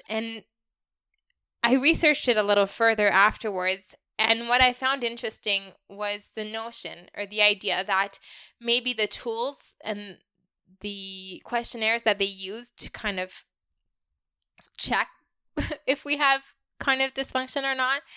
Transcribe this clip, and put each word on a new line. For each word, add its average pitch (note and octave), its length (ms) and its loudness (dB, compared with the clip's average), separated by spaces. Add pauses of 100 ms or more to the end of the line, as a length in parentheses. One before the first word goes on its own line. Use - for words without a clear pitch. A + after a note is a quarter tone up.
(100)
And A3+ 340 -4 (1200)
I A#3 80 4
researched C#4+ 560 4
it A3+ 80 4
a G#3+ 80 4
little G3+ 220 4
further G#3+ 420 2
afterwards. F#3+ 760 2 (320)
And A3+ 280 0
what A#3+ 140 4
I B3+ 140 6
found C4+ 280 -2
interesting A3 680 -4 (160)
was G#3 480 -6
the G#3+ 80 -4
notion G#3+ 720 -10
or G#3 80 -6
the G#3 160 -2
idea G3+ 460 2
that G3 320 0 (420)
maybe A#3+ 320 0
the A3 140 0
tools A#3+ 640 -6 (100)
and G#3 360 -8 (640)
the F#3+ 640 -10
questionnaires A#3 560 -2
that G#3 160 2
they G3 80 0
used G3 540 -10
to - 100 -12
kind G3 280 -6
of F#3 260 -8 (1300)
check A3 320 0 (480)
<laughs> - 300 -4
if C#4 180 2
we C#4+ 120 -2
have C#4 260 4 (360)
cognitive C4+ 340 0
dysfunction C4+ 580 -2
or C4 40 0
not, C4 280 0 (140)